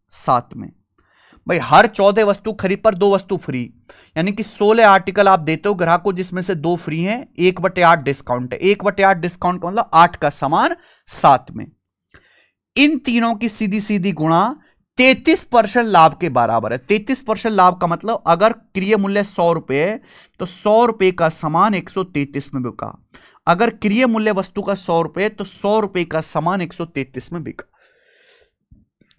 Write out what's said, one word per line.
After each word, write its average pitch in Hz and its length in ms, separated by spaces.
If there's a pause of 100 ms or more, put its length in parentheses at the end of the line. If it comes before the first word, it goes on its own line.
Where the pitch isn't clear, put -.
(120)
सात - 440
में। - 160 (760)
भाई 175 100
हर 151 300
चौदह 202 360
वस्तु 202 300
खरीद 196 300
पर 220 120
दो 196 200
वस्तु 190 220
फ्री, 127 360 (440)
यानी 180 140
कि 208 120
सोलह 214 460
आर्टिकल 196 380
आप 185 120
देते 160 300
हो 208 60
ग्राहक 170 260
को 196 120
जिसमें 180 280
से 185 140
दो 165 200
फ्री 165 260
हैं, 220 380
एक 180 220
बटे 180 200
आठ 165 220
डिस्काउंट 127 500
है, - 60
एक 196 240
बटे 196 200
आठ 190 140
डिस्काउंट 180 440
का 170 60
मतलब 202 260
आठ 170 220
का 147 140
सामान 190 460 (320)
सात - 440
में। 107 200 (1080)
इन 294 200
तीनों 233 380
की 220 140
सीधी 214 320
सीधी 202 300
गुणा 165 480 (380)
तैंतीस 262 460
परसेंट 233 440
लाभ 165 340
के 175 80
बराबर 113 420
है। 123 60
तैंतीस 214 440
परसेंट 220 340
लाभ 185 260
का 180 60
मतलब 185 400
अगर 185 260
क्रिय 196 440
मूल्य 196 260
सौ 170 300
रुपए 151 360
है 220 120 (380)
तो 185 60
सौ 214 400
रुपए 220 260
का 170 180
सामान 170 460
एक 175 140
सौ 190 140
तैंतीस 139 500
में 131 100
बिका, - 440 (400)
अगर 180 220
क्रिय 220 360
मूल्य 220 260
वस्तु 196 300
का 196 140
सौ 170 260
रुपए 165 220
है 214 60
तो 214 140
सौ 202 360
रुपए 190 240
का 160 180
सामान 170 400
एक 170 120
सौ 170 120
तैंतीस 135 480
में 170 100
बिका। - 280 (1500)